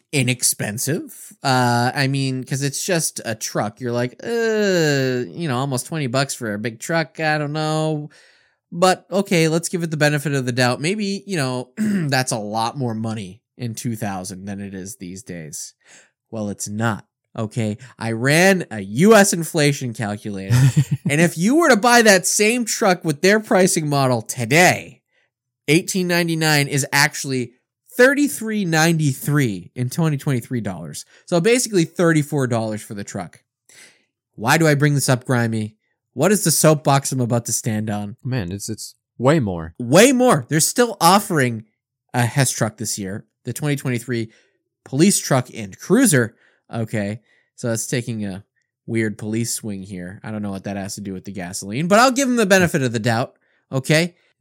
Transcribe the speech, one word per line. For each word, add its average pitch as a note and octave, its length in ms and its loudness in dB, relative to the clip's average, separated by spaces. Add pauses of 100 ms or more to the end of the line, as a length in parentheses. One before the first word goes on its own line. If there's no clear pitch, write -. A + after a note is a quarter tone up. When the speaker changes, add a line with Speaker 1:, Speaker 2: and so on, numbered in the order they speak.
(140)
Speaker 1:
inexpensive. C3 1200 -2 (100)
Uh, B2 500 2
I C3+ 140 0
mean, C3+ 380 -2
'cause C3+ 180 -6
it's C#3 220 -6
just E3+ 400 -2
a A2 100 -4
truck. A2 460 -6
You're A#2+ 100 -4
like, A#2+ 320 -2
"Uh, F3+ 1040 0
you E3 200 -8
know, B2 80 0
almost C3+ 300 -4
twenty D#3 200 -4
bucks C3+ 260 -2
for A2 200 -6
a G#2 60 -6
big A2 200 -8
truck. E3 400 -4
I D#3 180 0
don't D3 160 -4
know." D#3 560 -2 (640)
But, F3+ 380 2
okay, F3 380 2
let's E3+ 180 0
give E3+ 160 -4
it D#3+ 80 -6
the D#3 60 -6
benefit D3 360 2
of C3+ 120 -2
the B2 80 -2
doubt. B2 260 2
Maybe, G3 480 -4
you G3 80 -6
know, B2+ 380 -4
<clears throat> - 40 -20
that's E3+ 540 0
a B2 80 -2
lot A2+ 380 -4
more B2 160 -2
money A2 480 -8 (160)
in A#2 180 -8
two A#2 220 -6
thousand F#2+ 480 -8
than G2+ 160 -8
it G2 120 -12
is F#2+ 220 -12
these F#2 280 -14
days. E2 500 -14 (560)
Well, G#2+ 180 -8
it's G2+ 220 -8
not, G#2+ 360 -4 (320)
okay? G#2+ 400 -4 (220)
I A2+ 140 -4
ran D#3+ 580 2
a A2 80 -8
U A#2+ 360 4
S G#3 180 6
inflation C#3+ 600 -2
calculator, G#2 640 -4
Speaker 2:
<laughs> C3+ 540 2
Speaker 1:
and D3 100 2
if E3+ 180 4
you A3 200 2
were E4+ 100 4
to B3+ 80 6
buy A#3+ 280 6
that F#3+ 220 6
same A3+ 380 0
truck F#3+ 400 0
with D3+ 180 -2
their G#3 200 4
pricing F#3 480 2
model C3 320 2
today, A#2+ 800 2 (680)
eighteen F3+ 400 2
ninety-nine D#3+ 640 2
is C3+ 240 -2
actually C#3 580 0 (460)
thirty-three A#3+ 680 2
ninety-three D3 1120 0
in B2 140 -4
twenty D#3+ 260 -2
twenty-three B2+ 460 -4
dollars. E2+ 420 -10 (220)
So F3 160 0
basically A3+ 420 2
thirty-four D#3 640 0
dollars A2 340 -2
for - 120 -16
the G2+ 100 -10
truck. - 400 -12 (920)
Why B2+ 220 2
do E3 80 4
I D3+ 100 6
bring C#3+ 200 2
this C3+ 140 0
up, A#2+ 160 2
Grimy? A2+ 500 -2 (380)
What D#3+ 180 2
is G#3 120 0
the D#3+ 80 2
soapbox D3 600 4
I'm C3 100 -2
about A#2 240 0
to A2+ 80 -4
stand G#2+ 360 -4
on? G#2 340 -6
Speaker 2:
Man, A#2+ 280 -4
it's, G2 160 -10
it's - 280 -12 (220)
way C#3 220 4
more. E2+ 400 -4
Speaker 1:
Way E3+ 320 6
more. A#3+ 380 2
They're D#3 100 0
still A#3 400 0
offering D#3 640 2 (480)
a B2 120 2
Hess B2+ 260 0
truck G#2+ 260 -4
this - 220 -8
year, G2 260 -10 (200)
the A#2 80 -8
twenty D3 220 -4
twenty-three A#2+ 560 -6 (520)
police E3 360 2
truck C3 340 0
and G2 240 -12
cruiser. F3 580 2 (380)
Okay, A2 480 -4 (340)
so A#2+ 140 -6
that's A2+ 180 -4
taking A2+ 380 -4
a F#2+ 180 -10 (420)
weird A2 320 -2
police A2+ 360 -4
swing G2 300 -10
here. F#2 400 -14
I A2 80 -12
don't G#2+ 100 -8
know G2+ 100 -6
what G2 140 -10
that G2+ 120 -8
has G2 180 -10
to G#2+ 60 -12
do G2 120 -10
with F#2 120 -12
the G2+ 60 -14
gasoline, G2 560 -8
but G#3 120 4
I'll C4 120 4
give C4 160 -2
them B3 100 0
the A3 80 2
benefit F#3 360 2
of B2 120 0
the A#2 60 0
doubt. A2+ 380 -2 (340)
Okay, D#3 440 0 (260)